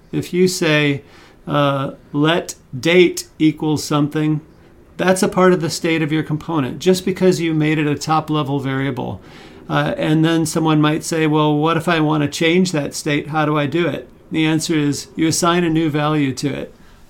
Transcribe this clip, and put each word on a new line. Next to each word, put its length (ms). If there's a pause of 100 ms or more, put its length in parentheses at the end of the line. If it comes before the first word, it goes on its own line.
(100)
If 240
you 140
say, 540 (440)
uh, 460 (200)
"Let 440 (220)
date 500 (100)
equal 380
something," 640 (560)
that's 260
a 60
part 240
of 80
the 100
state 320
of 80
your 140
component, 560
just 240
because 360
you 140
made 240
it 80
a 80
top-level 640
variable. 600 (500)
Uh, 260
and 280
then 200
someone 360
might 240
say, 240
"Well, 280
what 200
if 100
I 140
want 240
to 40
change 440
that 240
state? 320
How 180
do 100
I 100
do 200
it?" 220 (240)
The 120
answer 300
is 400
you 140
assign 340
a 80
new 180
value 460
to 140
it. 240 (380)